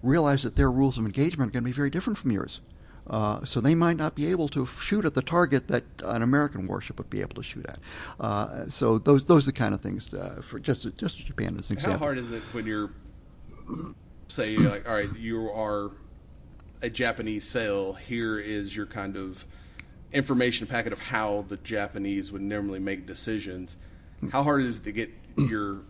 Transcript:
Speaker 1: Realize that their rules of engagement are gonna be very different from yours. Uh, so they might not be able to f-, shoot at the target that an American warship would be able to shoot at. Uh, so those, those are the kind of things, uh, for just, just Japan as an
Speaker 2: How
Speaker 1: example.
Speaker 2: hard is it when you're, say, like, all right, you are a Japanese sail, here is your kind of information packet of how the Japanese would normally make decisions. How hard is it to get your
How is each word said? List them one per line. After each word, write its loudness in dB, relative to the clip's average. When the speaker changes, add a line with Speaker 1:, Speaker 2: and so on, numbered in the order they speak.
Speaker 1:
Realize 6
that -2
their 8
rules 4
of 0
engagement 2
are -8
gonna -2
be -2
very 0
different 0
from 2
yours. -2
Uh, 0
so 0
they 6
might 4
not -2
be 0
able 2
to -2
f-, -8
shoot 0
at 2
the 2
target 4
that 2
an 0
American 2
warship -6
would -10
be -2
able -6
to -10
shoot -12
at. -10
Uh, -2
so 4
those, 6
those 8
are 2
the -4
kind 2
of -4
things, -6
uh, -8
for -10
just, -2
just -4
Japan -2
as -10
an 0
Speaker 2:
How -6
Speaker 1:
example. 2
Speaker 2:
hard 0
is -6
it -6
when -4
you're, -2
say, -2
like, 4
all 0
right, 0
you -4
are -2
a -2
Japanese -2
sail, 0
here -2
is -4
your -4
kind -6
of -10
information 2
packet -2
of -10
how 0
the -6
Japanese -4
would -6
normally -2
make -4
decisions. -6
How 2
hard 4
is -2
it -16
to -6
get -2
your 2